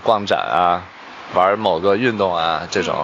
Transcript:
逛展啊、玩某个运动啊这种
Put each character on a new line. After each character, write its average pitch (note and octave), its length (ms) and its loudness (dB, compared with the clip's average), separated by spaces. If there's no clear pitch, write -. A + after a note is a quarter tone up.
逛 G#2+ 240 0
展 F#2 140 0
啊、 F2 420 2
玩 F#2+ 220 4
某 G2+ 220 0
个 G2 180 2
运 A#2 220 0
动 F#2+ 160 0
啊 E2 340 -2
这 F#2+ 140 -2
种 D#2+ 220 -2